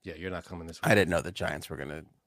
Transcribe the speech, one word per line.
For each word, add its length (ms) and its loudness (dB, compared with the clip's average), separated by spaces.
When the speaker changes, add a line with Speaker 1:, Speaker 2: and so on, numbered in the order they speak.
Speaker 1:
Yeah, 120 -10
you're 160 -6
not 140 -6
coming 220 -10
this 160 -12
Speaker 2:
I 60 4
Speaker 1:
week. 80 8
Speaker 2:
didn't 140 6
know 100 4
the 100 -6
Giants 380 -4
were 80 -6
gonna 260 -8